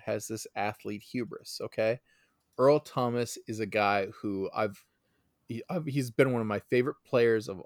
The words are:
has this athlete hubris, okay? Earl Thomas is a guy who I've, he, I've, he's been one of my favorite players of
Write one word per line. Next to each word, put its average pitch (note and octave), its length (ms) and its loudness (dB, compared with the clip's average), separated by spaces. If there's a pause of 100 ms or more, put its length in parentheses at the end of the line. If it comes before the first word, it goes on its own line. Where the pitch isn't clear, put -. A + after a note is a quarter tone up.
has G#2+ 240 -4
this A2 260 -8
athlete G#2 480 -6
hubris, - 600 -8
okay? A2+ 360 0 (580)
Earl C#3+ 220 6
Thomas A#2+ 680 -2
is A2 140 -6
a G#2+ 60 -2
guy G2+ 420 2 (120)
who F#2+ 340 -4
I've, G#2+ 300 -4 (640)
he, A#2 220 -8
I've, E3 160 -4
he's C3 240 -2
been C3 220 4
one A#2+ 100 0
of A2 40 -2
my G#2 140 -2
favorite B2+ 440 0
players A#2 440 4
of F#2+ 180 -10